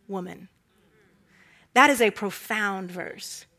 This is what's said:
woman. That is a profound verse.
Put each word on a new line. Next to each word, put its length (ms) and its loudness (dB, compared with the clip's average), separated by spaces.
woman. 400 -10
That 160 8
is 100 2
a 100 6
profound 800 -6
verse. 540 -14